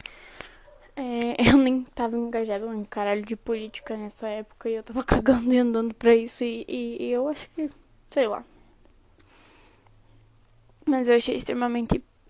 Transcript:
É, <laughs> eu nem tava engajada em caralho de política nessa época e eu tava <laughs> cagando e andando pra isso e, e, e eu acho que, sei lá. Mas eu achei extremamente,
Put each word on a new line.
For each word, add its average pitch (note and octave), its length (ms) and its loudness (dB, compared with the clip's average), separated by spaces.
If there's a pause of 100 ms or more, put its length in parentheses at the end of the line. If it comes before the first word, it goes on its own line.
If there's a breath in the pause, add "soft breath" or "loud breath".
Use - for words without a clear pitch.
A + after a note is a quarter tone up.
(960 loud breath)
É, A#3+ 400 -2
<laughs> A#3+ 180 6
eu C#4+ 40 8
nem C4 240 4 (120)
tava A#3 220 -4
engajada A3+ 500 -4
em A3 180 -6
caralho G#3 400 -2
de A3 120 -6
política A3 600 -8
nessa G#3+ 320 -10
época G#3+ 420 -8
e A3+ 40 -2
eu A3 100 -6
tava A#3+ 180 -6
<laughs> - 20 -16
cagando B3 480 2
e B3+ 60 6
andando A#3 360 2
pra A#3 200 6
isso A3+ 300 0
e, A#3 240 -6
e, A#3 280 -6 (120)
e - 20 -4
eu B3 180 0
acho - 220 -10
que, D#4 180 -6 (420)
sei B3 180 0
lá. G#3 160 -8 (2500 soft breath)
Mas C4 220 2
eu A#3+ 80 8
achei A#3+ 200 2
extremamente, A#3+ 640 -2 (280)